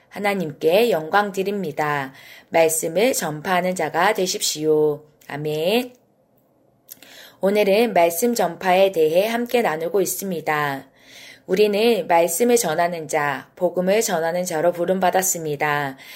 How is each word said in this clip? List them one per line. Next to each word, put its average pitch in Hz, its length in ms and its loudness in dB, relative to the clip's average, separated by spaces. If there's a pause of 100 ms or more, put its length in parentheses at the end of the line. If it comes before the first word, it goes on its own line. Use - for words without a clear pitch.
하나님께 196 800 0
영광 185 400 0
드립니다. 156 800 -4 (360)
말씀을 165 640 2
전파하는 180 600 -2
자가 170 400 0
되십시오. 151 920 0 (220)
아멘. 156 680 -4 (1500)
오늘은 208 520 2
말씀 180 420 2
전파에 185 560 2
대해 165 340 2
함께 240 380 -2
나누고 165 360 -2
있습니다. 151 880 -4 (580)
우리는 208 600 2
말씀을 180 500 2
전하는 170 500 -2
자, 147 480 -2
복음을 185 460 0
전하는 175 420 0
자로 170 300 0
부름받았습니다. 165 1200 0 (200)